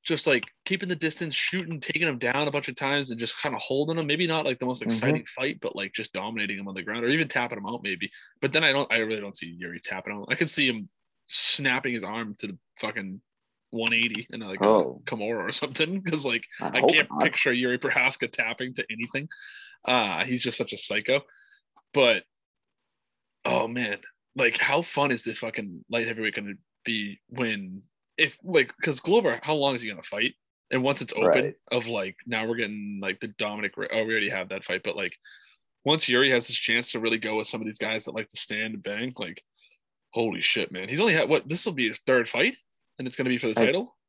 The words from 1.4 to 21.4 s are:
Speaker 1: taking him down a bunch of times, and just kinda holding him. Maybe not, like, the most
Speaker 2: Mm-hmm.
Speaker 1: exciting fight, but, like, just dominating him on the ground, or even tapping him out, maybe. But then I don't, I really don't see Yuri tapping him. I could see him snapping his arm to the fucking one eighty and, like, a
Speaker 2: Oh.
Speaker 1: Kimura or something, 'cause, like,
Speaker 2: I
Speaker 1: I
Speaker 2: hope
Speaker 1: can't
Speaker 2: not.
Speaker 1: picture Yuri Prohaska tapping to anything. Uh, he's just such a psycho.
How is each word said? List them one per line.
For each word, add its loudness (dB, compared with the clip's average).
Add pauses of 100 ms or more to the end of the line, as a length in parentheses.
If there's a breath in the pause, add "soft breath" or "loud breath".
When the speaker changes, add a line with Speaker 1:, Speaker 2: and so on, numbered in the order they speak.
Speaker 1:
taking -4
him 0
down 2
a 0
bunch -2
of -8
times, 0
and -6
just -4
kinda -2
holding 0
him. -2
Maybe 2
not, 0
like, 0
the -4
most -2
Speaker 2:
Mm-hmm. -2
Speaker 1:
exciting 2
fight, -4
but, -4
like, -6
just -6
dominating -4
him -8
on -10
the -6
ground, -4
or 4
even 2
tapping -2
him -10
out, -8
maybe. -4 (300 loud breath)
But 0
then 4
I 6
don't, 2
I 2
really 0
don't -10
see -10
Yuri -10
tapping -8
him. -10
I 2
could 0
see 2
him -2 (380)
snapping 0
his -4
arm -4
to -6
the -8 (240)
fucking -6 (480)
one 0
eighty 0
and, -8
like, -8
a 4
Speaker 2:
Oh. 6
Speaker 1:
Kimura -4
or -2
something, -2
'cause, -2
like, 0 (160 loud breath)
Speaker 2:
I 0
Speaker 1:
I -
Speaker 2:
hope 8
Speaker 1:
can't 6
Speaker 2:
not. 0
Speaker 1:
picture 2
Yuri 2
Prohaska 0
tapping -4
to -4
anything. -6 (560 loud breath)
Uh, 2
he's -2
just -2
such -2
a -6
psycho. 0 (720 soft breath)